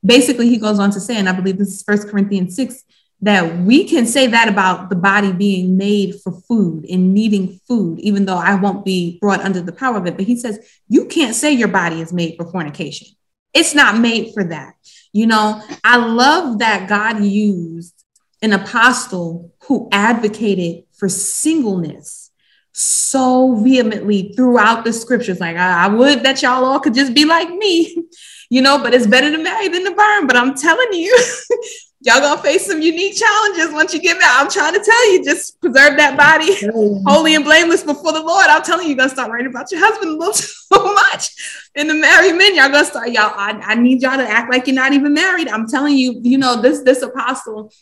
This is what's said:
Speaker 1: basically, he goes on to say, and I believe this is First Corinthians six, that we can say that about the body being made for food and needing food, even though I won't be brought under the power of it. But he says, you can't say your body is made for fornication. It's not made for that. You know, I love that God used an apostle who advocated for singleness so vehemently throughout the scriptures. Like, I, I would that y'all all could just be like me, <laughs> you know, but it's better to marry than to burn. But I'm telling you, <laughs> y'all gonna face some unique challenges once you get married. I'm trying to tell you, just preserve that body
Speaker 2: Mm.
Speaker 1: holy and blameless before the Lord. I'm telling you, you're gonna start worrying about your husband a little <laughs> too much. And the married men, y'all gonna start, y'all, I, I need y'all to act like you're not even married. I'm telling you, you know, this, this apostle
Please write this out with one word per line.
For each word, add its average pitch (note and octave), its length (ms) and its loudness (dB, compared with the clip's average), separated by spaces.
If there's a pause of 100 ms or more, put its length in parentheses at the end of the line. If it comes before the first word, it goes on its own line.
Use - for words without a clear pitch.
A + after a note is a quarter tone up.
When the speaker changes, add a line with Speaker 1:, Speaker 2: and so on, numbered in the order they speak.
Speaker 1:
basically, A#3+ 440 4
he A#3+ 80 2
goes G#3+ 220 -2
on G3+ 120 2
to G3 80 -4
say, A3+ 180 -6
and G3 120 -2
I - 40 -2
believe F#3+ 240 -4
this G3 160 -4
is - 100 -16
First G#3 260 -2
Corinthians G3 460 -2
six, - 280 -8 (380)
that F3+ 380 0
we A#3+ 240 4
can C#4 220 0
say C4 220 2
that A3+ 200 2
about F#3 420 -2
the G3+ 60 -4
body G3 360 0
being F#3 460 0
made G3 440 -2
for F#3 100 -10
food F3 580 -4
and F#3 240 2
needing G3+ 540 0
food, F3+ 320 -2
even G3+ 260 0
though F#3 120 -4
I F3+ 180 0
won't G3 300 -4
be F3+ 340 -4
brought G3+ 220 -2
under F#3 200 -4
the E3+ 120 -10
power B3+ 240 -4
of F3+ 80 -6
it. E3+ 120 -6
But G3 100 -4
he A#3+ 100 0
says, A3 220 -8 (280)
you A3+ 180 2
can't B3 300 -2
say D4+ 160 0
your A#3+ 160 2
body E3+ 340 -2
is E3 120 -10
made E3+ 240 -4
for E3+ 80 -10
fornication. D#3 640 -10 (460)
It's D#4+ 200 2
not A#3+ 260 4
made A#3 340 0
for G#3 120 -4
that. D3+ 300 -12 (380)
You A3 140 0
know, G#3+ 340 2 (220)
I A#3+ 140 4
love A#3+ 600 0
that G#3 280 -2
God G#3 360 -2
used F3+ 720 -4 (480)
an G#3+ 100 2
apostle G3 960 -2 (120)
who - 280 -2
advocated G3+ 920 -2 (100)
for G3 160 -4
singleness G3+ 1200 -4 (420)
so B3+ 840 0
vehemently G#3 800 0
throughout A#3 480 2
the A3+ 100 -2
scriptures. G3+ 460 -4
Like, E3 180 -6
I, F3+ 280 0
I - 20 2
would A#3+ 340 4
that C4+ 220 0
y'all B3+ 200 2
all C4 160 0
could C4 140 0
just C4 220 0
be D4+ 100 -2
like E4 240 0
me, F4 480 -2 (280)
<laughs> - 260 -20
you B3+ 100 2
know, C#4 160 4
but A#3 160 -2
it's A#3+ 140 4
better C4+ 240 4
to D#4+ 100 -4
marry F#4+ 280 -4
than F4+ 160 -4
to G4+ 100 -6
burn. G#4 320 2
But B3 100 2
I'm C4 160 0
telling G4 400 0
you, F#4 240 2 (460)
<laughs> - 380 -20
y'all A#3 180 4
gonna D4 200 0
face D4+ 280 0
some E4+ 120 -4
unique F4 380 -2
challenges G4+ 560 0
once D#4+ 220 -2
you D4+ 40 -4
get E4+ 200 -2
married. D4+ 180 4
I'm C#4 140 0
trying E4 240 -2
to G4+ 80 -2
tell A4+ 280 4
you, F4+ 120 2
just - 360 -6
preserve C#4 380 4
that C#4+ 200 2
body D#4 400 4
Speaker 2:
Mm. G#3 500 -2
Speaker 1:
holy D#4 260 4
and D4+ 100 2
blameless E4 400 4
before D#4 300 -4
the D#4+ 80 -4
Lord. F4 260 2
I'm D#4 140 6
telling E4+ 220 -2
you, E4 60 -4
you're C4+ 80 -2
gonna C4 120 2
start B3+ 220 -8
worrying A#3+ 160 -6
about B3 240 -12
your E4+ 80 -6
husband G#4 320 0
a - 40 -6
little E4+ 180 -4
<laughs> - 400 -4
too G4+ 200 2
much. - 360 0 (460)
And D4+ 140 -4
the D#4 60 0
married E4 420 4
men, G4 180 4
y'all C#4 140 4
gonna D4 160 2
start, A#3+ 240 -8
y'all, G#3+ 260 0
I, G#3 280 -8
I G3+ 120 -4
need B3 280 2
y'all C4 140 -2
to B3 100 -2
act A#3+ 240 -2
like B3 160 -4
you're C4 80 -2
not C4 180 0
even C#4+ 220 2
married. F4 340 -2
I'm A3 180 -6
telling C#4+ 300 0
you, B3+ 260 -2
you B3 140 2
know, B3 240 0
this, C#4+ 220 2
this C4 180 2
apostle A#3+ 720 -10 (100)